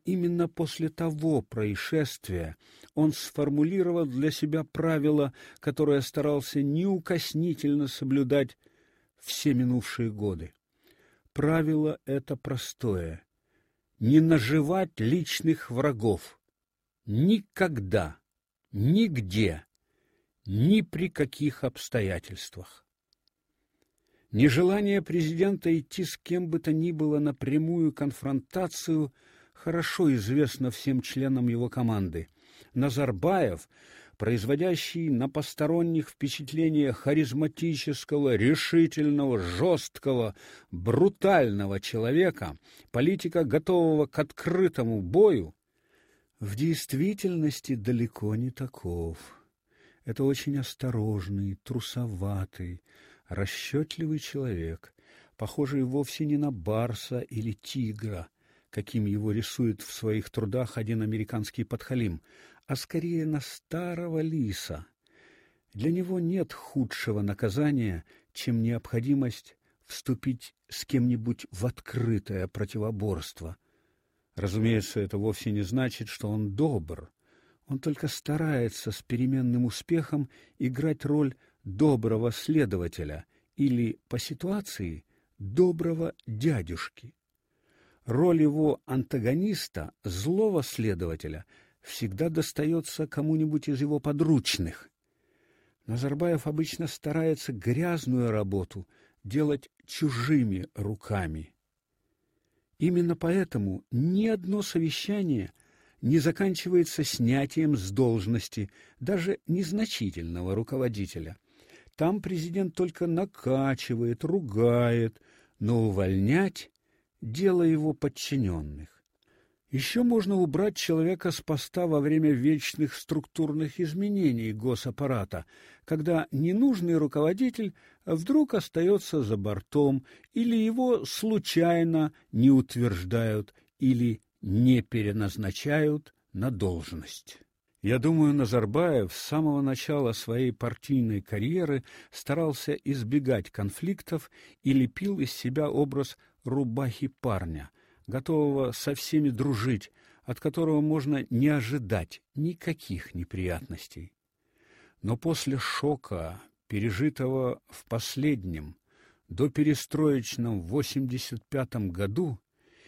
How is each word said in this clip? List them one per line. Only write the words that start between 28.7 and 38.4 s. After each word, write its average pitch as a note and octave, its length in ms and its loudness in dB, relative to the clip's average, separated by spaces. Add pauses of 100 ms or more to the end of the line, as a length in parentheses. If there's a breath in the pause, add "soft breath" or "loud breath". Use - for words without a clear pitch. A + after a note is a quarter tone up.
хорошо E3 640 0
известно B2+ 540 0
всем C3 300 -2
членам C3 480 0
его A#2 220 0
команды. G2 580 -2 (460 soft breath)
Назарбаев, C3 920 0 (520 loud breath)
производящий C#3+ 920 0
на C3+ 220 0
посторонних D#3 800 0
впечатление D3 800 0
харизматического, C#3+ 1400 0
решительного, D3 1040 4